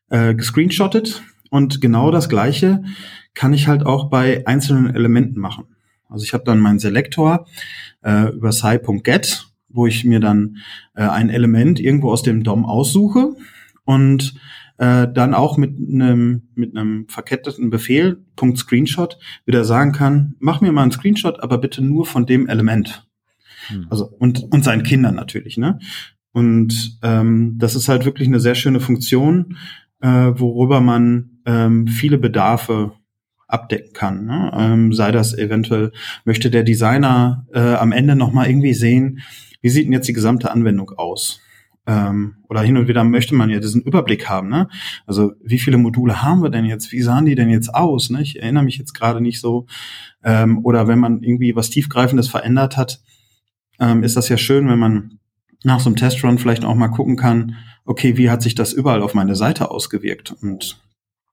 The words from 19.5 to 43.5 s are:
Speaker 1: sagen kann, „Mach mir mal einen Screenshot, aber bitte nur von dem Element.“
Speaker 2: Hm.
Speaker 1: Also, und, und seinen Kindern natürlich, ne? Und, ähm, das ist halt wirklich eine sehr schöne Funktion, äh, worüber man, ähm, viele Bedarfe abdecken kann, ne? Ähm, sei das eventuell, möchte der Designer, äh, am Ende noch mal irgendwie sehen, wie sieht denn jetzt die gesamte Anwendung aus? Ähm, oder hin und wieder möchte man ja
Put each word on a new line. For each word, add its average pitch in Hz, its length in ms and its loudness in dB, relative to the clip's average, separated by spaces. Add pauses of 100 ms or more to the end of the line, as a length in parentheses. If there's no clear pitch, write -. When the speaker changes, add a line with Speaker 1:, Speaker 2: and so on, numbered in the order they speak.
Speaker 1:
sagen 123 280 2
kann, 143 480 0
„Mach 156 200 -2
mir 190 120 2
mal 147 100 2
einen 127 100 2
Screenshot, - 500 -2
aber 123 180 -2
bitte 135 240 -6
nur 151 220 0
von 123 200 -2
dem 139 220 2
Element.“ 110 600 -2 (600)
Speaker 2:
Hm. 95 220 -12
Speaker 1:
Also, 104 180 -4
und, 123 440 -2
und 139 120 4
seinen 113 200 0
Kindern 120 320 2
natürlich, 98 420 -12
ne? 147 220 -2 (520)
Und, 113 720 0
ähm, 113 540 2
das 117 180 0
ist 131 140 -2
halt 131 160 2
wirklich 143 220 -2
eine 127 120 4
sehr 120 160 2
schöne 131 240 0
Funktion, 139 800 0 (440)
äh, 131 60 -2 (280)
worüber 127 460 2
man, 120 640 0
ähm, 117 420 2
viele 131 300 0
Bedarfe 107 760 0 (540)
abdecken - 460 -8
kann, 98 320 -6
ne? 156 300 -4
Ähm, 113 380 2
sei 107 180 0
das 113 260 0
eventuell, 110 540 -2 (340)
möchte 117 240 0
der 117 140 2
Designer, 123 880 2
äh, 120 220 2
am 113 160 2
Ende 143 240 2
noch 123 160 2
mal 123 180 2
irgendwie 139 240 2
sehen, 123 460 2 (420)
wie 120 80 0
sieht 143 160 2
denn 127 80 0
jetzt 127 140 -2
die 120 60 -4
gesamte 117 360 0
Anwendung 104 420 0
aus? - 480 -10 (480)
Ähm, 104 480 -2 (120)
oder 110 140 -4
hin 123 160 4
und 123 100 2
wieder 120 160 2
möchte 117 300 2
man 117 160 2
ja 107 100 -2